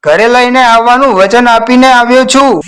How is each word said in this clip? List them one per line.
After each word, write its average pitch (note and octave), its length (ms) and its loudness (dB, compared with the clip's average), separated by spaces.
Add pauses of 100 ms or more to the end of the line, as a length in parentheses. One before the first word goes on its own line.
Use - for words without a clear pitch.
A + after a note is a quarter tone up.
ઘરે F3 240 0
લઈને B3 360 0
આવવાનું A#3+ 500 0
વચન G3 340 0
આપીને B3 440 0
આવ્યો B3 320 0
છું. B3+ 440 -2